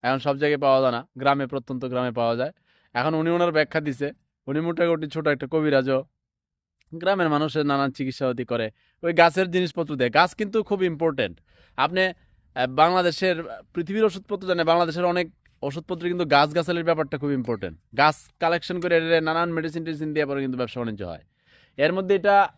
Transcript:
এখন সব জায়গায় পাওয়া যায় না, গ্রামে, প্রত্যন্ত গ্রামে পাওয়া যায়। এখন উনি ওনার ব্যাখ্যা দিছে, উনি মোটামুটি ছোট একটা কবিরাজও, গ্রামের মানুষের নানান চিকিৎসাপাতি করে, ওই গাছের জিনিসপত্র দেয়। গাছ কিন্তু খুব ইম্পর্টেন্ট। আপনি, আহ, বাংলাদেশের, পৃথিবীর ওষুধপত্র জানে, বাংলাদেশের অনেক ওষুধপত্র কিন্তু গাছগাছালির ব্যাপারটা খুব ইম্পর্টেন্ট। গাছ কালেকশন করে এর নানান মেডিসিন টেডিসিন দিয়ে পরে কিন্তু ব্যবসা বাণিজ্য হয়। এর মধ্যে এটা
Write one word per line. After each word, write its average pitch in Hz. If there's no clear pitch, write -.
এখন 131
সব 139
জায়গায় 147
পাওয়া 135
যায় 131
না, 117
গ্রামে, 139
প্রত্যন্ত 131
গ্রামে 123
পাওয়া 117
যায়। 131
এখন 143
উনি 160
ওনার 175
ব্যাখ্যা 156
দিছে, 143
উনি 143
মোটামুটি 165
ছোট 156
একটা 143
কবিরাজও, 135
গ্রামের 175
মানুষের 151
নানান 139
চিকিৎসাপাতি 131
করে, 117
ওই 170
গাছের 170
জিনিসপত্র 165
দেয়। 123
গাছ 170
কিন্তু 214
খুব 196
ইম্পর্টেন্ট। 147
আপনি, 160
আহ, 185
বাংলাদেশের, 175
পৃথিবীর 196
ওষুধপত্র 190
জানে, 175
বাংলাদেশের 170
অনেক 175
ওষুধপত্র 165
কিন্তু 175
গাছগাছালির 151
ব্যাপারটা 160
খুব 143
ইম্পর্টেন্ট। 113
গাছ 151
কালেকশন 175
করে 175
এর 165
নানান 165
মেডিসিন 160
টেডিসিন 156
দিয়ে 147
পরে 139
কিন্তু 131
ব্যবসা 123
বাণিজ্য 107
হয়। 85
এর 156
মধ্যে 190
এটা 202